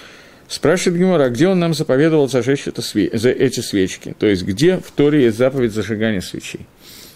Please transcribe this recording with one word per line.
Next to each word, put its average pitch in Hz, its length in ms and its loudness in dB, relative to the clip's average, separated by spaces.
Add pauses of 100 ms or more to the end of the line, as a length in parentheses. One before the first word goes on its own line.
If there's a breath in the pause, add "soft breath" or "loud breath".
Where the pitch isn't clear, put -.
(460 loud breath)
Спрашивает 175 540 0
Гемора, 175 240 2
а 127 60 0
где 127 180 2
он 190 100 2
нам 170 140 0
заповедовал 147 560 2
зажечь 131 380 -2
это - 160 -8
све-, - 340 0
за 117 140 2
эти 123 300 0
свечки? - 580 -4
То - 80 0
есть, 95 160 2
где 123 340 0
в - 140 -10
Торе 147 340 2
есть 110 140 2
заповедь 127 340 0
зажигания 107 480 -4
свечей? - 460 -12 (500 loud breath)